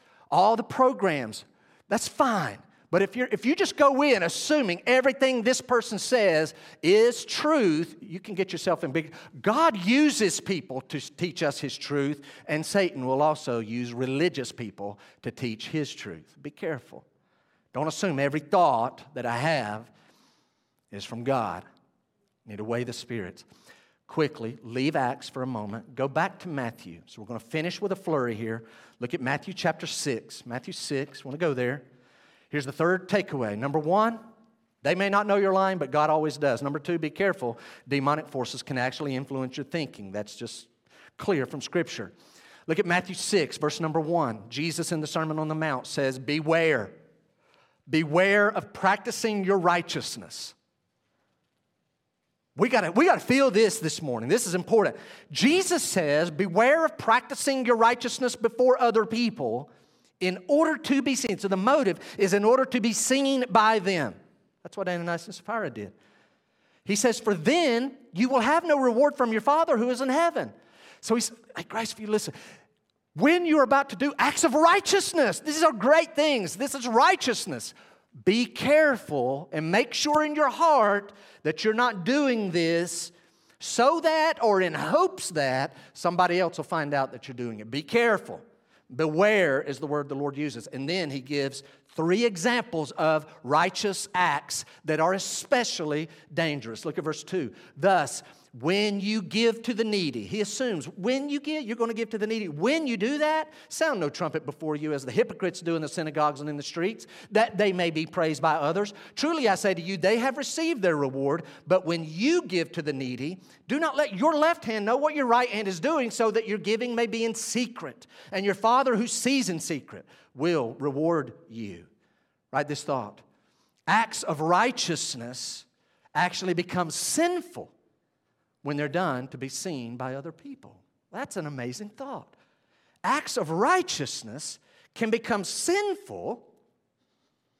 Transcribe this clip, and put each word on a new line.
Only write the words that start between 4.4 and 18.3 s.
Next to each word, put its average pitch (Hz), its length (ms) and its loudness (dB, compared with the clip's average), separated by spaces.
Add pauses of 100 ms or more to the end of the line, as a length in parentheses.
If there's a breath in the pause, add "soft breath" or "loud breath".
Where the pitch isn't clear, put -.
everything 262 600 4
this 247 160 2
person 226 360 0
says 170 580 4 (280 loud breath)
is 220 420 6
truth, 196 760 2
you 165 180 -12
can 208 160 -14
get 185 160 -2
yourself 170 320 -2
in 151 80 -2
big. 151 220 -4 (280 loud breath)
God 247 360 4
uses 214 640 2
people 135 480 -6
to - 80 -6
s-, 131 120 -10
teach 170 360 -6
us 139 160 -2
His 135 180 -6
truth, 143 420 -2 (260 loud breath)
and 156 200 -2
Satan 175 400 0
will 135 160 2
also 143 380 0
use 120 340 -6
religious 131 560 -2
people 101 480 -10 (240 soft breath)
to - 80 -8
teach 110 380 -8
his 151 260 -4
truth. - 480 -16
Be 147 80 -14
careful. - 540 -10 (680)
Don't 143 140 -4
assume 156 320 -2
every 143 220 0